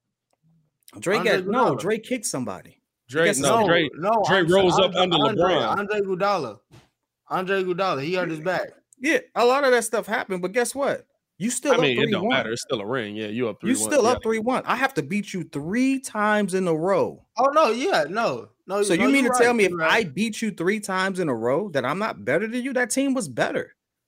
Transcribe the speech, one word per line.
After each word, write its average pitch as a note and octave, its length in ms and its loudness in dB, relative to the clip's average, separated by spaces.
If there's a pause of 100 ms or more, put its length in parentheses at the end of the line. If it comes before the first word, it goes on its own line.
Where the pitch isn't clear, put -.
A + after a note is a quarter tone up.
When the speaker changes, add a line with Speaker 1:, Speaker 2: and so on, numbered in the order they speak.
(1000)
Speaker 1:
Dre F3+ 200 -2
Speaker 2:
Andre A3 200 2
Speaker 1:
got, F3+ 80 -4
no, G#3+ 280 2
Speaker 2:
Iguodala. - 60 -6
Speaker 1:
Dre G#3+ 180 -2
kicked - 280 -6
somebody. G#2 540 -8 (280)
Speaker 3:
Dre, D#3 200 2
Speaker 1:
He G#3 60 2
got - 80 -2
Speaker 3:
no, - 60 2 (100)
Speaker 1:
some G#3+ 80 2
Speaker 3:
Dre, E3+ 280 2
Speaker 2:
No, F3 160 -2 (160)
Speaker 3:
Dre F#3+ 140 4
Speaker 2:
I'm E3 100 2
Speaker 3:
rose F#3 280 4
Speaker 2:
Andre, F#3 100 4
Speaker 3:
up F3 140 -4
under F3+ 140 2
Speaker 2:
Andre, C#3+ 280 2
Speaker 3:
LeBron. D#3 340 2
Speaker 2:
Andre G#3 220 -4
Iguodala. F#3 580 -2 (680)
Andre F#3 340 -2
Iguodala, F3+ 400 -2
he E3+ 120 -4
hurt F3+ 160 -2
his D#3 100 -8
back. E3 280 -2 (300)
Speaker 1:
Yeah, C#4 200 0 (160)
a G#3 100 2
lot C4+ 200 4
of B3+ 60 4
that A#3 140 4
stuff G#3+ 220 -4
happened, G3 360 -4
but F#3 100 -4
guess A#3+ 220 -2
what? B3+ 320 -4 (320)
You G#3 120 -4
still - 220 0
Speaker 3:
I - 40 4
Speaker 1:
up E3+ 60 2
Speaker 3:
mean, A#2+ 160 2
it - 120 2
don't - 0 -
Speaker 1:
three G#2+ 100 0
one. - 160 2
Speaker 3:
matter. A2 160 0
It's A#2+ 100 -6
still A#2+ 180 -4
a G2 60 -8
ring. G#2+ 300 -4
Yeah, A2 120 -6
you A2+ 200 -4
up G2+ 140 -8
Speaker 1:
You A3+ 120 0
Speaker 3:
three - 80 -2
one. - 80 -4
Speaker 1:
still C#4 140 4
Speaker 3:
Yeah. A3+ 80 4
Speaker 1:
up - 100 -2
three A3 160 -2
one. A3 280 -2
I G3 100 0
have C4+ 180 -2
to D3+ 80 -2
beat G3 300 -6
you F3 120 -6
three A3 540 -2
times G#3 560 0
in F#3+ 140 2
a E3 60 2
row. D#3 500 0 (120)
Speaker 2:
Oh, B3+ 160 2
no, D4+ 180 4
yeah, A#3 380 0
no. D#3+ 400 -4 (180)
No, G3+ 160 0
Speaker 1:
So F#3+ 120 2
Speaker 2:
no, G3 100 2
Speaker 1:
you C4 60 4
mean C#4 140 4
Speaker 2:
you're B3 80 2
Speaker 1:
to B3 60 2
tell A#3+ 140 6
Speaker 2:
right, A#3+ 40 2
Speaker 1:
me G#3+ 80 4
if F3+ 60 2
Speaker 2:
you're F3 100 -6
right. D#3+ 120 2
Speaker 1:
I A3+ 120 4
beat G3 380 -4
you A3 100 -2
three G3 260 -2
times F#3+ 400 -2
in F3 100 -2
a C3 60 0
row C3 360 0
that C#3 140 -2
I'm C#3+ 140 -2
not G3 260 -6
better D#3+ 220 0
than A#3+ 160 -4
you? C4+ 120 -6
That B3 160 0
team C4+ 240 0
was B3 140 -4
better. - 460 -4 (340)